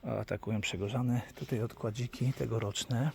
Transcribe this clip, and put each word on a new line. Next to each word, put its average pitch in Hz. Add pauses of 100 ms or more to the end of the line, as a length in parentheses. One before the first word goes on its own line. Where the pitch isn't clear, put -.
Atakują 107
przegorzane. 117 (120)
Tutaj 127
odkładziki 120
tegoroczne. 117